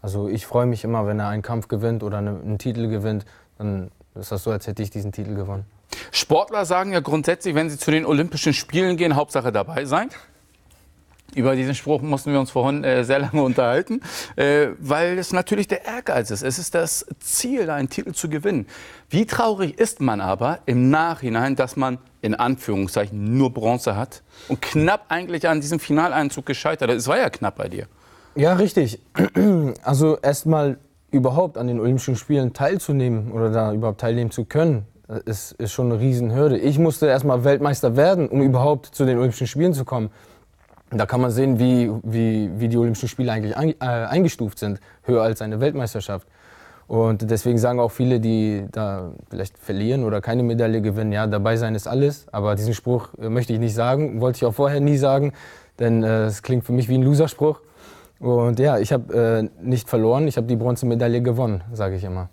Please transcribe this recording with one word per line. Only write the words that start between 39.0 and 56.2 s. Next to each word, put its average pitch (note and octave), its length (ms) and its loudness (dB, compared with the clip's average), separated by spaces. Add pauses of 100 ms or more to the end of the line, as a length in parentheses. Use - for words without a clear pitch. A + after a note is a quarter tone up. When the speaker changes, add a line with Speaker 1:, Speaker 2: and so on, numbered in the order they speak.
Speaker 1:
den B2+ 120 4
Olympischen A#2+ 300 0
Spielen E3 260 2
zu C3+ 120 -2
kommen. A2 240 -4 (800)
Da G#2+ 160 0
kann B2 140 0
man B2 120 2
sehen, B2+ 280 2
wie, B2 320 4 (120)
wie, A2 460 0 (100)
wie A#2 100 0
die A#2 80 2
Olympischen A#2 320 0
Spiele B2 220 -4
eigentlich G#2+ 260 -4
ein-, D#3 240 0
äh, - 40 -6
eingestuft B2 760 -2
sind, G2+ 200 -6 (240)
höher A#2 180 2
als A2+ 200 0
eine A2 180 -6
Weltmeisterschaft. A#2 680 -4 (600)
Und A2 420 2
deswegen A#2 280 2
sagen A#2+ 240 2
auch A#2 100 2
viele, B2+ 300 2
die G#2+ 500 0
da G2 400 -6 (180)
vielleicht F#2+ 280 -8
verlieren A2+ 480 -2
oder G#2 160 -2
keine B2 220 0
Medaille A2+ 380 0
gewinnen, G#2+ 300 -2
„Ja, G#2+ 160 0
dabei G#2+ 300 0
sein A2+ 180 -2
ist G#2 120 -6
alles.“ C#3+ 440 -2
Aber G#2 240 0
diesen A2 180 -2
Spruch, A#2+ 360 -2 (120)
äh, A2+ 80 -6
möchte A#2+ 240 -2
ich A2 60 0
nicht A2+ 160 0
sagen, A#2+ 460 0
wollte B2+ 160 0
ich - 80 0
auch A2+ 80 2
vorher C#3+ 260 2
nie C#3+ 180 4
sagen, C#3 360 2 (460)
denn, A#2 240 4
äh, A2 220 2